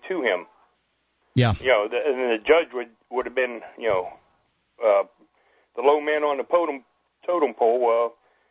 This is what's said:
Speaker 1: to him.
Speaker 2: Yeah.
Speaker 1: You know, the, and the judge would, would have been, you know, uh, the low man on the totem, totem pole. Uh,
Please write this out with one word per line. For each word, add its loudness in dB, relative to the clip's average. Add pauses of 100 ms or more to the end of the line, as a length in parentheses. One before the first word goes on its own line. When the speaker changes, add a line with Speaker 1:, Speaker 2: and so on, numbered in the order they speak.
Speaker 1:
to -4
him. -2 (880)
Speaker 2:
Yeah. 2
Speaker 1:
You -2
know, 4
the, -6
and -2 (140)
the 0
judge 2
would, -8 (200)
would -4
have -12
been, -4 (180)
you -4
know, -2 (760)
uh, 4 (720)
the -6
low 4
man -2
on -2
the -6
totem, -2 (400)
totem -2
pole. 2
Uh, 2 (420)